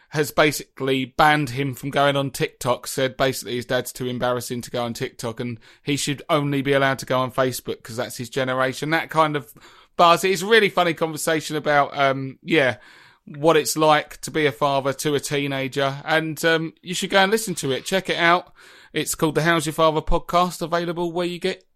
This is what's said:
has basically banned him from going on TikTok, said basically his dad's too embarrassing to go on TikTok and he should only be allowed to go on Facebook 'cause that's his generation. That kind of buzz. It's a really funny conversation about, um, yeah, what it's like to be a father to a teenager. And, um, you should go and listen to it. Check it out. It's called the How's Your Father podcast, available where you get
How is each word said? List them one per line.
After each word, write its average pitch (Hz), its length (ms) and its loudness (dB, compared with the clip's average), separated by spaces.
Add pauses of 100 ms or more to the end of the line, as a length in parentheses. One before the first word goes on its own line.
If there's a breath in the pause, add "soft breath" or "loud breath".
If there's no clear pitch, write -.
(120 soft breath)
has 147 180 0
basically 135 760 0
banned 151 460 2
him 135 240 -4
from 143 160 -10
going 139 260 2
on 139 140 -2
TikTok, - 560 -4
said - 320 -2
basically 127 380 -2
his 120 100 -6
dad's 127 260 -2
too 127 140 -8
embarrassing 123 560 -4
to - 80 -14
go 120 120 -4
on 117 120 -6
TikTok 120 440 -8
and 123 220 -8 (220 soft breath)
he 143 160 -2
should 143 320 -4
only 143 320 0
be 139 100 0
allowed 135 280 2
to - 40 -12
go 127 160 0
on 127 100 -4
Facebook 127 520 -2
'cause 113 160 -14
that's 113 180 -8
his 120 140 -10
generation. 131 580 -2
That 160 220 -2
kind 151 260 2
of - 160 -10 (460 soft breath)
buzz. 170 260 6
It's 190 160 0
a 190 60 -6
really 214 240 6
funny 175 240 2
conversation 156 640 -2
about, 143 380 2
um, 135 480 0
yeah, 135 360 2 (480 soft breath)
what 156 320 4
it's 135 180 0
like 151 460 2
to - 80 -10
be 151 160 2
a 139 60 2
father 139 420 0
to 151 200 -2
a 135 60 0
teenager. 139 840 -2
And, 160 360 -2
um, 165 380 0
you 180 140 -10
should 180 160 -4
go 196 80 4
and 190 120 4
listen 214 260 0
to 139 160 -4
it. 151 120 -6
Check 190 240 -2
it 156 80 -2
out. 170 380 2 (400 soft breath)
It's 156 200 -4
called 156 200 0
the 151 80 2
How's 165 240 2
Your 156 80 -4
Father 156 260 2
podcast, 175 640 0
available 170 500 -2
where 175 140 -2
you 175 120 -6
get 185 260 -6 (120)